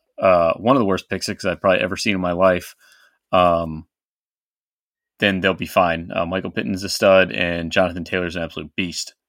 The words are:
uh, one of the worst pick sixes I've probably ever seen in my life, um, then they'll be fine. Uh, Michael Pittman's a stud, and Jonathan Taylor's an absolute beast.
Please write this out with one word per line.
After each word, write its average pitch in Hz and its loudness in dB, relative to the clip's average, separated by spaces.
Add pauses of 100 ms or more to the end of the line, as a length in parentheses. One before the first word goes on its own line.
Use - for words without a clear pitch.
(200)
uh, 87 4
one 117 0
of 139 2
the 110 0
worst 95 -2
pick 95 -6
sixes 101 -6
I've 87 -4
probably 95 2
ever 92 -4
seen 104 -2
in 92 -4
my 90 -2
life, 90 2 (560)
um, 85 2 (1300)
then 98 2
they'll 92 2
be 87 -10
fine. 85 0
Uh, 90 -2
Michael 92 -4
Pittman's 98 -6
a 98 -6
stud, 95 4
and 85 -4
Jonathan 87 0
Taylor's 87 -4
an 85 -6
absolute 78 -12
beast. - -8 (140)